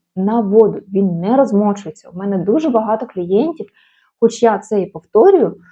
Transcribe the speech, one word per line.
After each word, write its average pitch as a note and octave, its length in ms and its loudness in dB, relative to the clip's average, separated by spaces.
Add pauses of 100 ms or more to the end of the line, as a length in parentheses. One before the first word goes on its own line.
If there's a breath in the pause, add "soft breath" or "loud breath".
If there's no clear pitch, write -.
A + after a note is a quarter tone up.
(160)
на G#3 260 -2
воду, G3+ 380 2 (140)
він F#3+ 260 0
не G#3 180 0
розмочується. G3+ 720 -2
У E3+ 80 -18
мене G3 200 -4
дуже A#3+ 320 0
багато A3 360 -2
клієнтів, G#3 640 -4 (520)
хоч A#3 240 0
я A3 140 2
це G#3 240 -4
і F3+ 40 -4
повторюю, C#4 720 2 (140 soft breath)